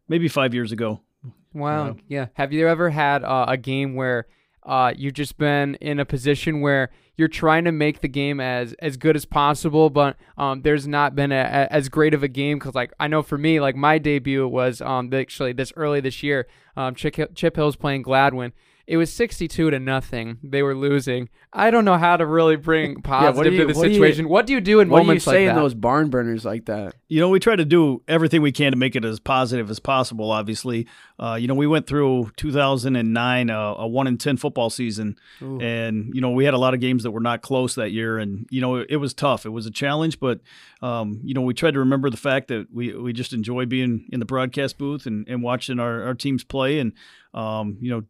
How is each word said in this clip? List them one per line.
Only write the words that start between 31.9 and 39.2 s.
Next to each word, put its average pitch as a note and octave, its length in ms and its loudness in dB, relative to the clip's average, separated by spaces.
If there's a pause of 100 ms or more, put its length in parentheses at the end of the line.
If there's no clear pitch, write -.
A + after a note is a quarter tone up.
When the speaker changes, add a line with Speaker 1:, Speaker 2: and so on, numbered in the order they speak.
Speaker 1:
two D3+ 160 -6
thousand C3+ 440 0
and A2+ 180 0
nine, A#2+ 360 0
uh, G#2+ 280 -4
a A2+ 100 -6
one C3 200 0
and B2 120 -2
ten C#3+ 180 -2
football B2 320 -2
season, G#2+ 480 -6 (240)
Speaker 3:
Ooh. C3+ 200 -10
Speaker 1:
and, A2+ 540 -4
you B2+ 60 -2
know, B2+ 100 0
we C3 140 4
had C#3+ 80 4
a B2+ 40 2
lot B2+ 160 2
of B2+ 60 0
games B2+ 240 0
that A#2 80 -6
were A2 80 -6
not A#2 220 -2
close B2+ 340 -2
that A2 160 -4
year, A2+ 260 -4
and, G#2 320 -6
you B2+ 120 -4
know, B2+ 160 -2
it, A#2+ 120 -6
it D3+ 80 0
was C#3+ 160 -4
tough. C3 320 -2